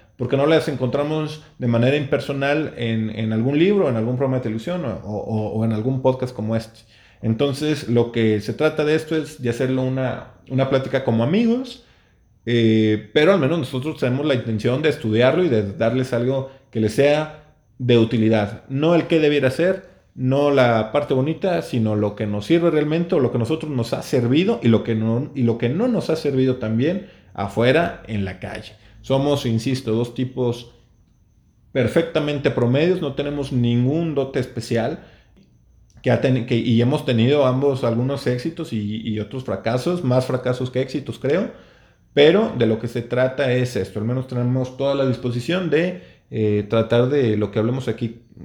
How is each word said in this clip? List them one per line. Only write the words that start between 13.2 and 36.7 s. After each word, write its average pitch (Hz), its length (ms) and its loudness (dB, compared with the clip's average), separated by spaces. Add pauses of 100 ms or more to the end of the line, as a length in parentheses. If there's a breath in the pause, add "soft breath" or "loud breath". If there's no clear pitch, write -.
al 190 80 4
menos 156 180 0
nosotros 135 400 -6
tenemos 131 260 -2
la 147 120 2
intención 117 460 -2
de 156 80 2
estudiarlo 127 520 2
y 180 60 2
de 104 240 0
darles 123 400 0
algo 131 360 -2 (220 loud breath)
que - 80 -6
les 110 160 0
sea 147 600 0 (240)
de 123 180 4
utilidad. 110 680 2
No 147 260 2
el 160 140 2
qué 165 100 2
debiera 147 320 4
ser, 185 380 -2 (260 soft breath)
no 139 380 2
la 117 400 2
parte 139 220 0
bonita, 160 480 0
sino 110 340 0
lo 104 180 0
que 110 140 -4
nos 104 180 -4
sirve 170 240 4
realmente 156 460 0
o - 20 2
lo 131 140 2
que - 60 -2
a - 20 0
nosotros 151 320 -2
nos 120 200 -2
ha - 100 -4
servido 151 600 0
y 123 60 2
lo 110 160 4
que 117 100 -2
no, 113 400 -2
y 135 80 -2
lo 113 160 2
que 120 120 0
no 202 180 0
nos 214 200 -2
ha 160 60 0
servido 131 440 0
también 127 500 -2 (240 loud breath)
afuera 127 760 0
en 104 180 -4
la 92 140 -8
calle. - 360 -14 (260 soft breath)
Somos, 139 440 0
insisto, 120 480 0
dos 120 220 -2
tipos 123 580 -4 (1000)
perfectamente 147 800 0
promedios, 135 520 2
no 139 100 -4
tenemos 143 400 -6
ningún 127 600 0
dote 135 260 -2
especial, 117 640 -4 (960 soft breath)
que 127 100 0
ha 113 120 2
ten-, 127 240 2
que, 120 100 0
y 117 240 4